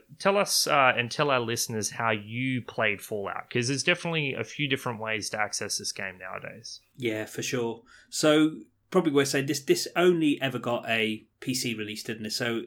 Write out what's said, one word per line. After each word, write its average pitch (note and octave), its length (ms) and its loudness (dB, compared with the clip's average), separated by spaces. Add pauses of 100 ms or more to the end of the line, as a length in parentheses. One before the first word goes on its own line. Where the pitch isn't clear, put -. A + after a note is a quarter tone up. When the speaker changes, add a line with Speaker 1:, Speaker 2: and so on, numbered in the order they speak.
(200)
Speaker 1:
tell G3 160 4
us, - 320 2
uh, C#3 280 6
and A#2+ 140 -2
tell D3+ 200 0
our C3 100 2
listeners A2+ 500 -2
how A#2 220 0
you A#2 500 -2
played G#2+ 400 -2
Fallout, G2 480 -8
'cause A#2+ 160 0
there's C3 160 -2
definitely E3 520 0
a A2+ 100 -4
few D3 240 -6
different B2+ 320 -4
ways A2 300 -4
to G#2+ 100 -4
access G#2 380 -4
this G#2 120 -6
game F#2 280 -8
nowadays. F#2+ 640 -12 (140)
Speaker 2:
Yeah, A2 280 -2
for - 180 -10
sure. A#2 400 -4 (280)
So, D#3 500 4 (320)
probably E3+ 180 4
worth C#3 180 4
saying, C3+ 180 0
this, C#3+ 140 0
this - 360 2
only E3+ 440 4
ever B2 200 -2
got A#2+ 280 -2
a A2 360 0 (160)
P C3 120 -6
C B2+ 220 -2
release, G#2+ 300 -8
didn't G#2+ 220 -6
it? G#2+ 60 -6
So, A#2 340 0